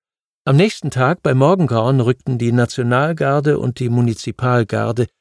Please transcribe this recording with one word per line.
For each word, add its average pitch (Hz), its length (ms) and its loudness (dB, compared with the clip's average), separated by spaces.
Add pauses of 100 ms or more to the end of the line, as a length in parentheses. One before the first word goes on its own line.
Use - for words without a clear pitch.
(460)
Am 135 100 2
nächsten 165 360 0
Tag 131 300 0
bei 139 120 0
Morgengrauen 131 680 2
rückten 127 360 -2
die 120 140 -2
Nationalgarde 139 1080 0
und 123 200 -4
die 123 100 -4
Munizipalgarde 117 1160 0 (140)